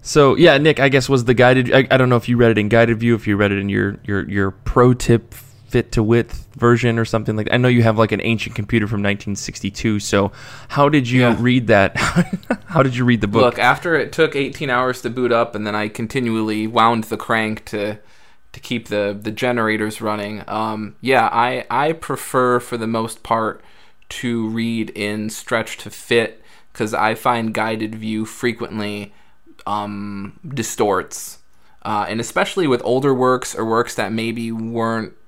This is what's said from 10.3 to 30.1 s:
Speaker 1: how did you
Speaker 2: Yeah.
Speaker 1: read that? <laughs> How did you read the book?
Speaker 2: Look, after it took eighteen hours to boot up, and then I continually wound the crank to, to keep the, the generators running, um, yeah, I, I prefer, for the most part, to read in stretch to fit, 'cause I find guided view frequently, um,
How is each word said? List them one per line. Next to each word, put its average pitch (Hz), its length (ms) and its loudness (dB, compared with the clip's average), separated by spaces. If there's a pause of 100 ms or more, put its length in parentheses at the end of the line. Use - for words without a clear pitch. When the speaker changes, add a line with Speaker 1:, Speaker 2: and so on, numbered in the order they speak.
Speaker 1:
how 143 200 2
did 143 200 2
you 127 140 4
Speaker 2:
Yeah. 120 180 4
Speaker 1:
read 123 280 2
that? 101 280 4
<laughs> - 680 -2
How 156 180 0
did 131 100 0
you 123 100 0
read 120 160 4
the 104 60 0
book? 110 160 2
Speaker 2:
Look, 120 160 2
after 139 380 2
it - 160 -2
took 151 240 2
eighteen 139 340 -4
hours 127 320 0
to 120 80 -4
boot 120 220 0
up, 117 240 0
and 107 100 -6
then 104 80 -4
I 107 140 -2
continually 110 800 -2
wound 113 360 2
the 110 120 -6
crank 110 500 -4
to, 107 320 -6 (540)
to - 80 -18
keep 117 280 -8
the, 104 320 -2
the 107 120 -8
generators 110 680 -2
running, 107 460 -6
um, 107 540 -6
yeah, 120 320 2
I, 123 360 0
I 147 260 -2
prefer, 127 680 0
for - 160 -8
the 113 100 -4
most 113 380 -4
part, 113 360 -2 (500)
to 117 380 -4
read 113 420 -4
in 107 400 -6
stretch - 480 -6
to 107 120 -14
fit, - 520 -2 (320)
'cause 110 200 -4
I 110 220 0
find 117 360 0
guided 110 440 -4
view 110 280 -4
frequently, 107 880 -6 (540)
um, 101 800 -8